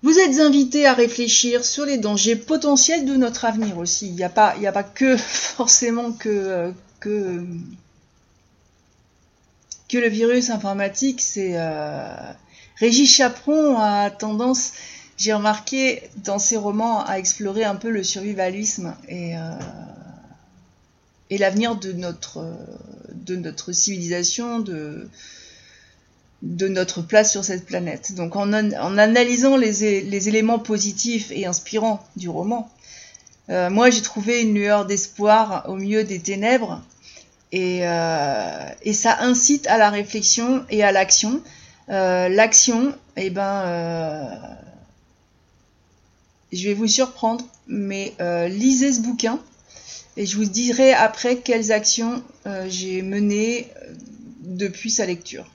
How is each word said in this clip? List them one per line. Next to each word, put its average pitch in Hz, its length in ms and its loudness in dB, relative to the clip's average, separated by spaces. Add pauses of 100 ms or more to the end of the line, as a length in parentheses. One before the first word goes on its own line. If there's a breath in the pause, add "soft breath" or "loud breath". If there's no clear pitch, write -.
Vous 320 160 6
êtes 302 200 4
invités 285 460 4
à 269 80 8
réfléchir 240 720 2
sur 285 200 -2
les 285 120 -2
dangers 208 400 0
potentiels 294 680 4
de 269 100 0
notre 240 280 0
avenir 214 340 -2
aussi. 175 300 -6
Il 180 80 -8
n'y 180 80 -2
a 180 60 -2
pas, 208 260 4
il 202 60 -8
n'y 202 60 -2
a 196 40 -2
pas 196 120 -2
que 262 340 2
<laughs> - 400 -6
forcément 233 560 2
que, 226 160 -8
euh, 190 420 -2 (300)
que, 196 420 -4 (2500)
que 240 80 -2
le 240 100 2
virus 233 420 2
informatique. 202 680 -2
C'est, 190 360 -4
euh, 151 600 -6 (600 soft breath)
Régis 240 360 6
Chaperon 285 640 4
a 202 340 2
tendance, 214 600 -2 (460 loud breath)
j'ai 220 160 0
remarqué 214 680 0 (220)
dans 202 160 -4
ses 226 160 0
romans, 214 480 0
à 190 160 -4
explorer 202 460 -2
un 202 100 -2
peu 214 140 -8
le 214 140 -2
survivalisme 190 920 -4 (140)
et, 170 260 -8
euh, 165 160 -8 (1800)
et 196 80 -4
l'avenir 208 380 2
de 190 160 -8
notre, 175 540 -10 (680)
de 180 220 -8
notre 170 380 -10
civilisation, 180 880 -2
de, 156 500 -8 (1300 loud breath)
de 175 280 -4
notre 185 320 -2
place 208 300 4
sur 196 120 -4
cette 180 220 -6
planète. 175 500 -6
Donc 170 220 -6
en 202 160 0
an-, 214 260 2
en 180 180 -2
analysant 240 600 4
les 214 260 2
é-, 202 180 2
les 202 280 -2
éléments 220 280 2
positifs 208 760 -4
et 196 140 -6
inspirants 208 560 -2 (140)
du 180 140 -8
roman, 214 420 -4 (800 loud breath)
euh, 180 200 0
moi 226 200 6
j'ai 220 120 2
trouvé 226 400 -2
une 220 120 2
lueur 208 320 2
d'espoir 202 840 2
au 190 80 -6
milieu 202 300 0
des 190 140 -6
ténèbres 196 600 0 (720 loud breath)
et, 180 320 -2
euh, 143 840 -4 (140)
et 214 100 -2
ça - 260 2
incite 247 480 2
à 233 100 4
la 214 120 6
réflexion 220 800 0
et 214 120 2
à 202 120 4
l'action. 214 480 2 (480 loud breath)
Euh, 185 400 0
l'action, 226 680 4 (220)
eh 190 140 -4
ben, 196 340 -2
euh, 165 720 -4 (2250)
je 185 160 -6
vais 208 60 0
vous 214 140 0
surprendre, 240 560 0 (240)
mais, 196 540 -6
euh, 175 260 -2
lisez 254 460 2
ce 233 80 -2
bouquin 240 380 -2 (800 loud breath)
et 202 80 -4
je 196 100 -4
vous 214 100 0
dirai 240 480 4
après 240 440 2
quelles 226 340 0
actions, 233 520 0 (220)
euh, 190 240 -8
j'ai 185 320 -6
menées, 208 680 -2 (120)
euh, - 100 -18 (480)
depuis 185 500 -6
sa 214 140 0
lecture. - 500 -8